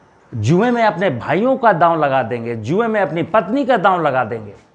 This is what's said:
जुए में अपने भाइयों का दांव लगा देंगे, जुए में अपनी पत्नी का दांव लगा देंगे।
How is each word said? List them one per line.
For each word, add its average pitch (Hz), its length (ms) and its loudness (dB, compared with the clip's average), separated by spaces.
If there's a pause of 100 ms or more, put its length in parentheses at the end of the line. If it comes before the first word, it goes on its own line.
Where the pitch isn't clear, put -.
(340)
जुए 160 380 2
में 233 120 0
अपने 190 260 2
भाइयों 170 480 0
का 226 160 4
दांव 170 300 2
लगा 135 200 0
देंगे, 117 320 -6
जुए 156 320 -2
में 220 140 0
अपनी 170 220 -2
पत्नी 214 420 -2
का 240 120 2
दांव 185 240 2
लगा 131 220 0
देंगे। 107 320 -10 (200)